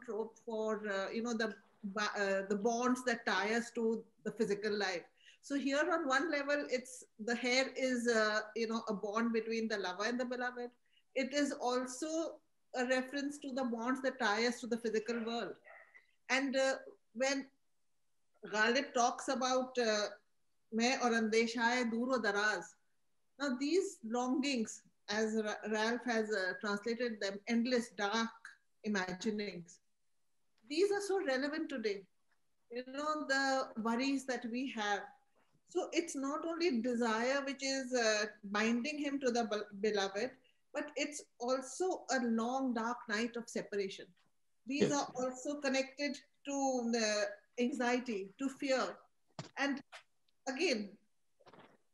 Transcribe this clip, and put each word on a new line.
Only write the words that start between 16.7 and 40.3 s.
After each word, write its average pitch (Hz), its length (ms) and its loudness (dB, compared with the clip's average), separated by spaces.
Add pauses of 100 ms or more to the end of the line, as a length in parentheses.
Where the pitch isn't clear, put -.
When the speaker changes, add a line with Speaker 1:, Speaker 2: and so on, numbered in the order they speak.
Speaker 1:
when 269 360 0 (1040)
Ghalib 240 400 4
talks 247 360 2
about, 254 500 2
uh, 214 300 2 (600)
"Main 233 280 2
aur 247 120 4 (100)
andesh 226 340 4
hai 247 300 2
dur 233 320 0
o - 20 0
daraz," 208 560 0 (640)
now 262 180 0
these 330 460 0
longings, 247 800 0 (280)
as 214 240 0 (120)
Ra-, 208 240 -4
Ralph 226 360 0
has, 226 260 2
uh, 185 300 0
translated 226 580 -2
them, 196 280 -4
endless 233 420 2
dark 220 640 -2 (300)
imaginings, 190 960 -4 (880)
these 359 220 4
are 403 100 2
so 392 160 0 (140)
relevant 294 360 0
today. 214 380 -4 (640)
You 240 180 -8
know, 294 460 -2
the 269 120 4 (360)
worries 262 440 0
that 247 200 -4
we 247 240 -4
have. 208 320 -2 (720)
So - 160 -2 (100)
it's - 160 -4
not 285 300 -4
only 330 360 2
desire 240 680 2
which 269 140 -6
is, 269 300 -2
uh, 220 320 4 (200)
binding 233 540 2
him 277 200 -2
to 254 120 2
the 233 200 2
be-, 208 380 -2
beloved, 202 420 0 (420)